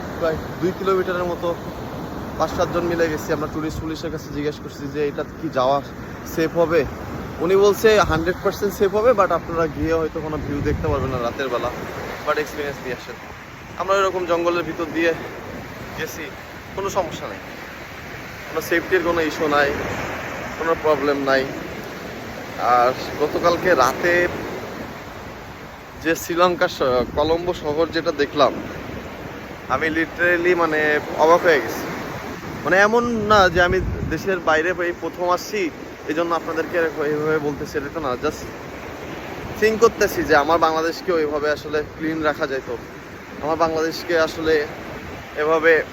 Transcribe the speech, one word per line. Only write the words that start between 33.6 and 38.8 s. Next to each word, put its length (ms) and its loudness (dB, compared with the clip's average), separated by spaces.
আমি 200 4
দেশের 300 -2
বাইরে 400 2
এই 220 0
প্রথম 280 -2
আসছি, 400 0
এই 60 -2
জন্য 220 0
আপনাদেরকে 420 -2
এইভাবে 340 0
বলতেছি, 380 -4
এটা 160 -4
তো 60 -6
না। 120 -2
Just 220 -4